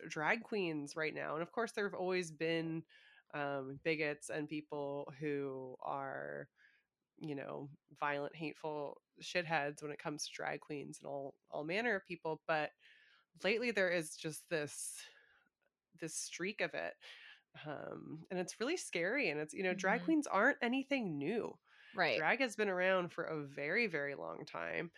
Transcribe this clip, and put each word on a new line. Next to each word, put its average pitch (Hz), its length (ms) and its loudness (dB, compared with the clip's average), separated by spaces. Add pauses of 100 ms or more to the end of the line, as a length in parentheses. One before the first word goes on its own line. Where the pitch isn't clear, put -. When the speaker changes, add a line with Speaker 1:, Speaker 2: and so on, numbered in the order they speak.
Speaker 1:
drag 165 360 2
queens 165 520 -2
right 156 180 0
now, 147 200 -2
and 156 80 0
of - 100 -6
course 226 200 0
there 202 140 0
have 190 140 -2
always 185 320 2
been, 165 520 2 (500)
um, 143 500 -2
bigots 151 460 0
and 151 180 -2
people 147 720 -4
who 139 640 -2
are, 143 680 -4 (720)
you 151 160 -4
know, 143 340 -6 (300)
violent, 143 360 0
hateful 151 680 -6 (200)
shitheads 156 600 0
when 151 100 -4
it 147 80 -8
comes 151 260 -4
to - 80 -8
drag 147 280 -2
queens 147 380 -8
and - 80 -12
all, 139 280 -6 (140)
all 156 160 -4
manner 208 300 2
of 190 100 -4
people, 160 420 -4
but 156 240 2 (720)
lately 226 280 4
there 190 180 6
is 170 260 2
just - 340 -6
this, - 460 -2 (1040)
this 160 160 -6
streak - 460 -2
of 165 120 2
it, 156 200 -2 (720)
um, 151 640 -8
and 180 80 0
it's 180 200 -4
really 294 180 0
scary, 202 520 0
and 147 100 0
it's, 151 140 -4
you 196 100 -2
know, 185 100 2
drag 190 260 4
Speaker 2:
Mm-hmm. 175 60 -8
Speaker 1:
queens 302 220 4
aren't 220 340 6
anything 247 560 2
new. 180 400 0 (380)
Speaker 2:
Right. 156 220 6
Speaker 1:
Drag 175 220 4
has 254 180 2
been 214 120 4
around 185 440 4
for 165 120 -2
a 156 180 -2
very, 147 440 2
very 143 280 0
long 82 300 -6
time. 165 520 -2